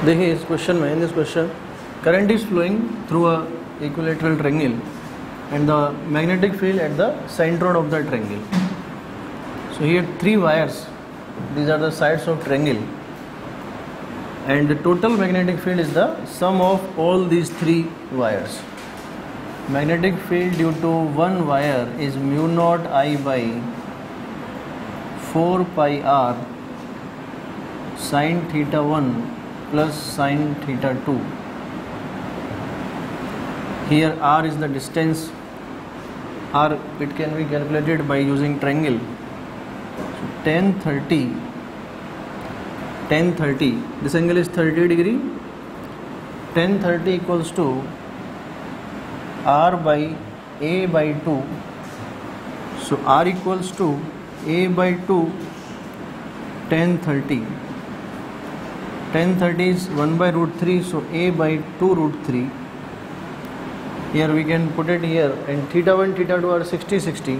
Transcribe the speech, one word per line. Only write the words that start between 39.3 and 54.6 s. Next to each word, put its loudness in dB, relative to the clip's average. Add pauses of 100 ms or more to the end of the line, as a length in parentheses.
So -8 (160)
tan 4
thirty, 0 (1700)
tan 4
thirty, 2 (320)
this -2
angle 4
is 4
thirty 4
degree. 4 (1300)
Tan 4
thirty 2
equals 0
to 0 (1600)
R 4
by 2 (460)
A 0
by 2
two. 0 (1400)
So -2
R 6
equals -2
to 2 (460)
A 4